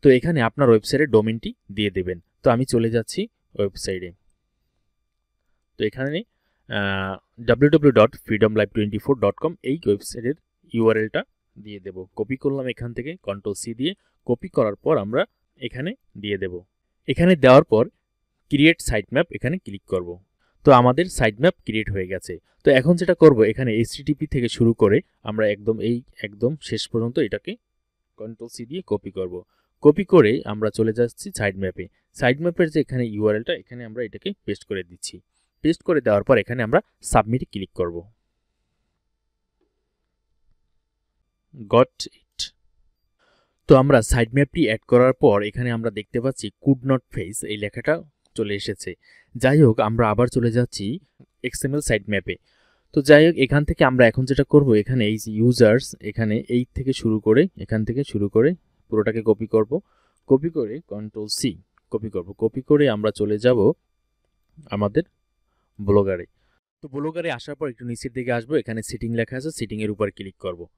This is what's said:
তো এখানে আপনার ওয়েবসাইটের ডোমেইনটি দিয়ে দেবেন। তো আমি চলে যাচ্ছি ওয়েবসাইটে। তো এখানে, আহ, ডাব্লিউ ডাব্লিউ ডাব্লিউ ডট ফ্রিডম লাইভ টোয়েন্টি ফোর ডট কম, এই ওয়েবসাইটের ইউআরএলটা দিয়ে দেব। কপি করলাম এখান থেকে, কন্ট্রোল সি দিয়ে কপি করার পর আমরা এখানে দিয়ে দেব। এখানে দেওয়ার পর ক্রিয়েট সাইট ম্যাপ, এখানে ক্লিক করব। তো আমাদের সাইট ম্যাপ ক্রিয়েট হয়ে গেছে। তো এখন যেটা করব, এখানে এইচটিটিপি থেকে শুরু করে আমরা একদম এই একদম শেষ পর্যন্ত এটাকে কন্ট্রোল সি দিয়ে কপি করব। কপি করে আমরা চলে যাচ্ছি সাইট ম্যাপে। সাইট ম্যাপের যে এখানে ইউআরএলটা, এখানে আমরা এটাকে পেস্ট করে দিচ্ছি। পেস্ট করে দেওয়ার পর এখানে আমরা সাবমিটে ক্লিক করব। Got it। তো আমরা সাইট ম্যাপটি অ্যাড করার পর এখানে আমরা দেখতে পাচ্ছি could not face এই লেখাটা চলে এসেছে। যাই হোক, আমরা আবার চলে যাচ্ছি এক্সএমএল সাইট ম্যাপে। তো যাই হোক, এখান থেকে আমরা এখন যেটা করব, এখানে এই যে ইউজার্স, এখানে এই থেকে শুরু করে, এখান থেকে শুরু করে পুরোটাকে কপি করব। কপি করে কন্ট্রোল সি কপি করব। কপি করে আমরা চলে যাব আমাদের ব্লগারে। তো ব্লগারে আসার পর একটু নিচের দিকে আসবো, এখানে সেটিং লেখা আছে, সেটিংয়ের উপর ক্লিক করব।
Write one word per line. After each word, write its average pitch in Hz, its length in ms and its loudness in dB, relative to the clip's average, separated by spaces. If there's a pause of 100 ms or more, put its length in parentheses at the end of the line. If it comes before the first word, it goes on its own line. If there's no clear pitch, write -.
তো 147 60 6 (100)
এখানে 160 200 -2 (100)
আপনার 139 220 0
ওয়েবসাইটের 135 400 2
ডোমেইনটি 110 400 0 (260)
দিয়ে 104 140 -2
দেবেন। 92 280 -6 (240)
তো - 120 2
আমি 127 180 0
চলে 117 240 0
যাচ্ছি - 240 -6 (380)
ওয়েবসাইটে। 95 520 -6 (1700)
তো - 120 -10
এখানে, 139 300 -6
আহ, 98 960 -8 (320)
ডাব্লিউ 127 240 4
ডাব্লিউ - 0 -
ডাব্লিউ 147 280 4
ডট 110 140 6 (140)
ফ্রিডম 107 320 2
লাইভ 104 180 0
টোয়েন্টি 104 220 -2
ফোর 139 160 -2 (100)
ডট 101 180 0
কম, 165 100 -4 (100)
এই 135 140 -6 (100)
ওয়েবসাইটের 113 500 -4 (360)
ইউআরএলটা 110 480 0 (440)
দিয়ে 104 160 -18
দেব। 92 160 -14 (220)
কপি 110 180 -6
করলাম 139 380 -4
এখান 120 220 -10
থেকে, 131 160 -12 (140)
কন্ট্রোল 101 280 -8
সি - 200 -12
দিয়ে 135 180 -6 (340)
কপি 120 220 -4
করার 107 360 -2
পর 156 100 0 (100)
আমরা 117 180 -4 (380)
এখানে 131 300 -10 (320)
দিয়ে 101 200 -4
দেব। 92 120 -8 (540)
এখানে 175 280 2
দেওয়ার 131 280 8
পর 110 200 2 (680)
ক্রিয়েট 151 280 2 (100)
সাইট 110 260 -4
ম্যাপ, 160 120 0 (100)
এখানে 131 280 -6
ক্লিক 98 280 -16
করব। 90 160 -4 (560)
তো - 40 6 (120)
আমাদের 123 240 2 (140)
সাইট 110 240 0
ম্যাপ 180 120 2 (120)
ক্রিয়েট 110 280 -6
হয়ে 95 180 -4
গেছে। 92 220 -10 (300)
তো - 60 4
এখন 135 300 4
যেটা 180 140 0
করব, 147 240 8 (140)
এখানে 123 260 -2
এইচটিটিপি 143 480 -4
থেকে 120 220 -4
শুরু 117 260 2
করে 104 240 2 (240)
আমরা 107 220 -4 (100)
একদম 104 220 -4 (120)
এই 120 80 -2 (300)
একদম 104 260 -4 (160)
শেষ 110 220 -6
পর্যন্ত 117 280 -4
এটাকে 117 340 -6 (680)
কন্ট্রোল 113 340 -16
সি - 160 -16
দিয়ে 180 160 -12
কপি 101 320 -6
করব। 90 180 -8 (500)
কপি 156 180 4
করে 135 280 6 (140)
আমরা 107 240 -4
চলে 110 280 -2
যাচ্ছি 120 280 -4 (120)
সাইট 101 240 -2
ম্যাপে। 92 220 -8 (360)
সাইট 131 240 0
ম্যাপের 175 260 0
যে 156 140 -2
এখানে 127 200 -4 (100)
ইউআরএলটা, 107 380 -2 (100)
এখানে 123 260 -18
আমরা 110 200 -10
এটাকে 101 200 -12 (160)
পেস্ট - 240 -8
করে 98 220 -8
দিচ্ছি। - 240 -16 (480)
পেস্ট 160 200 0
করে 160 240 0
দেওয়ার 101 220 2
পর 131 140 6
এখানে 123 200 -8
আমরা 123 180 0 (300)
সাবমিটে 113 420 0
ক্লিক 95 280 -10
করব। 87 160 -4 (3750)
Got 127 220 4 (240)
it। - 180 -20 (1300)
তো - 60 6 (100)
আমরা 139 200 4
সাইট 117 340 0
ম্যাপটি 147 320 0
অ্যাড 110 140 -4 (100)
করার 123 300 4
পর 107 160 4 (100)
এখানে 123 280 -6
আমরা 113 140 -4
দেখতে 104 300 -8
পাচ্ছি 127 260 -6 (160)
could 135 180 2 (100)
not 131 120 0 (120)
face 98 260 -8 (120)
এই 107 40 -6
লেখাটা 104 380 -4 (400)
চলে 104 200 -4
এসেছে। 98 360 -8 (520)
যাই 135 220 4
হোক, 113 160 6
আমরা 113 320 0
আবার 123 240 0
চলে 120 140 0
যাচ্ছি 117 360 -4 (640)
এক্সএমএল 143 400 -6
সাইট 107 240 -2
ম্যাপে। 95 220 -4 (580)
তো - 100 2
যাই 147 240 8
হোক, 170 80 4 (100)
এখান 143 200 0
থেকে 160 200 -2
আমরা 127 260 4
এখন 131 200 -2
যেটা 139 140 0
করব, 143 240 4 (140)
এখানে 123 280 -2
এই 110 120 -2
যে 113 100 -12
ইউজার্স, 117 540 4 (140)
এখানে 107 360 -4 (120)
এই 120 140 0 (140)
থেকে 131 160 -4
শুরু 110 280 -2
করে, 110 220 4 (220)
এখান 110 200 -4
থেকে 120 200 -4
শুরু 101 240 -4
করে 120 220 2 (380)
পুরোটাকে 107 400 -2
কপি 107 180 0
করব। 110 260 0 (580)
কপি 139 200 2
করে 120 240 -6 (180)
কন্ট্রোল 107 360 -12 (100)
সি 123 120 -4 (420)
কপি 110 220 -6
করব। 90 140 -8 (140)
কপি 127 200 -4
করে 147 260 2
আমরা 107 220 -2 (100)
চলে 104 180 -2
যাব 120 200 2 (1120)
আমাদের 104 340 -2 (840)
ব্লগারে। 98 400 2 (560)
তো 160 60 -20
ব্লগারে 160 500 -8
আসার 147 200 -14
পর 156 140 -8
একটু 123 180 -18
নিচের 120 260 -10
দিকে 127 220 -4
আসবো, 117 140 -8 (100)
এখানে 113 200 -8
সেটিং 113 280 -8 (100)
লেখা 120 160 -6
আছে, 143 220 -8
সেটিংয়ের 107 320 -8
উপর 104 200 -4
ক্লিক 98 340 -18
করব। 90 160 -8 (180)